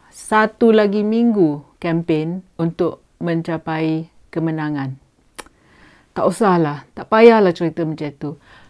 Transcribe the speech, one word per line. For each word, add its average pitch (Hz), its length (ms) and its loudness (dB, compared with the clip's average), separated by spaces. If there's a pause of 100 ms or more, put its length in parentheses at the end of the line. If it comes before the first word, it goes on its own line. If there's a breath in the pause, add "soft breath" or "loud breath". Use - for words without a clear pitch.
(100)
satu 220 640 2
lagi 208 320 2
minggu 208 560 0 (160)
kempen 165 640 -4 (160)
untuk 165 400 -4 (240)
mencapai 160 880 -4 (160)
kemenangan. 151 720 -6 (1120 soft breath)
Tak - 160 -2
usahlah, 175 640 0
tak - 160 -16
payahlah 220 480 6
cerita 165 320 -4
macam 151 320 -8
tu. 147 120 -8 (380 soft breath)